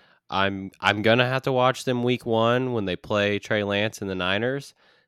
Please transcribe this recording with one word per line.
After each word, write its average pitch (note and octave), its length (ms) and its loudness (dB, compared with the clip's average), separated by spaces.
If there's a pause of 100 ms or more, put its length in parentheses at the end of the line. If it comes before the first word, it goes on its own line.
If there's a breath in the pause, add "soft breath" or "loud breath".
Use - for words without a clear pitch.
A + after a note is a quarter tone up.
(280 soft breath)
I'm, G2 420 -2 (120)
I'm G2+ 180 2
gonna A2+ 260 4
have B2+ 180 -2
to C#3 80 0
watch B2+ 320 2
them B2 180 -2
week B2 240 0
one A#2+ 480 2
when G#2+ 100 -2
they F#2 100 -2
play G#2 440 0
Trey G#2 260 -2
Lance G2+ 380 -2
and G2 80 -6
the F#2+ 40 -4
Niners. G#2 600 -4 (340 soft breath)